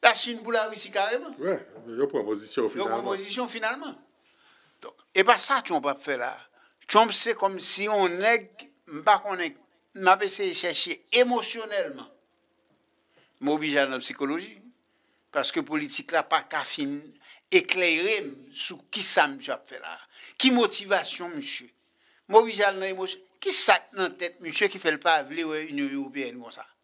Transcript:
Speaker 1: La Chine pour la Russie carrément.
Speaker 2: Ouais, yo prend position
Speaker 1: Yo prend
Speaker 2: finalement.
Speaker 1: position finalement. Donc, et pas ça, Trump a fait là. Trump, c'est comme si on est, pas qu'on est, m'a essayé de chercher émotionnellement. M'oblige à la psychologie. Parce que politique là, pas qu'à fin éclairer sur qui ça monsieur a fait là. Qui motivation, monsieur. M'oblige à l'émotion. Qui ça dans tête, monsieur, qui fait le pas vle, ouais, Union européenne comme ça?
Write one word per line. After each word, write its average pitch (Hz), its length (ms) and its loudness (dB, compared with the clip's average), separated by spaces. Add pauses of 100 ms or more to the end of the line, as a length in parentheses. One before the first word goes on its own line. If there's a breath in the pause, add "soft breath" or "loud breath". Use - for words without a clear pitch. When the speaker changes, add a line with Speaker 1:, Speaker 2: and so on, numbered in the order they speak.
Speaker 1:
La 233 140 6
Chine 233 260 -6
pour 220 100 -8
la 220 160 0
Russie 214 240 -10
carrément. 214 380 -2 (100)
Speaker 2:
Ouais, 170 260 -4 (220)
yo 120 200 0
prend 135 160 -2
position 107 400 -4
Speaker 1:
Yo 110 60 0
prend - 160 -6
Speaker 2:
finalement. 113 180 -2
Speaker 1:
position 202 440 -6
finalement. 240 480 -6 (880 soft breath)
Donc, 113 120 -16 (200)
et 190 100 4
pas 220 140 6
ça, 269 240 0
Trump 147 240 -2
a 139 100 0
fait 139 220 -6
là. 120 200 -6 (500 soft breath)
Trump, 220 260 6
c'est 226 220 2
comme 196 240 -2
si 196 280 0
on 202 200 4
est, 208 440 2 (540)
pas 202 140 8
qu'on 196 200 -6
est, 165 160 -4 (400)
m'a 190 260 6
essayé 196 280 -2
de 170 60 -4
chercher 170 580 -2
émotionnellement. 220 920 0 (1300 soft breath)
M'oblige 147 380 0
à 139 80 4
la 131 140 -4
psychologie. 160 600 -6 (720)
Parce 139 200 0
que - 80 -2
politique 147 540 -4
là, 156 100 2
pas 156 200 0
qu'à 151 200 -6
fin 143 240 -4 (640 loud breath)
éclairer 180 800 2 (220)
sur - 260 -8 (100)
qui 208 140 -4
ça 156 240 6
monsieur 139 240 -8
a 117 140 -6
fait - 140 -16
là. 82 180 -12 (400 loud breath)
Qui 262 120 6
motivation, 202 840 0
monsieur. 139 340 -8 (600 soft breath)
M'oblige 214 320 4
à 202 100 4
l'émotion. 190 480 -6 (220)
Qui 392 100 -2
ça - 260 6 (160)
dans 190 180 0
tête, 175 280 -8
monsieur, 170 280 0
qui 190 120 -4
fait 165 120 2
le 151 60 0
pas 160 260 2
vle, 156 200 -8
ouais, 156 220 -4
Union 143 260 -4
européenne 131 500 -8
comme 117 120 -16
ça? 110 120 -16 (180)